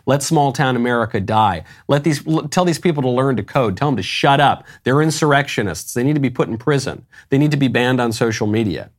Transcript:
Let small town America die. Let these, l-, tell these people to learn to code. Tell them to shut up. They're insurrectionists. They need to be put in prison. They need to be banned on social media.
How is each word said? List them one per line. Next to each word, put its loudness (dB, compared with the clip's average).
Let 0
small 0
town 0
America 0
die. 0
Let 2
these, 0
l-, 0
tell 0
these 0
people 0
to 0
learn 2
to -2
code. -2
Tell -2
them 0
to -4
shut 2
up. 2
They're 2
insurrectionists. -2
They 0
need 2
to 0
be 0
put -2
in -6
prison. -2
They 2
need 2
to -2
be 2
banned 2
on 0
social -2
media. -2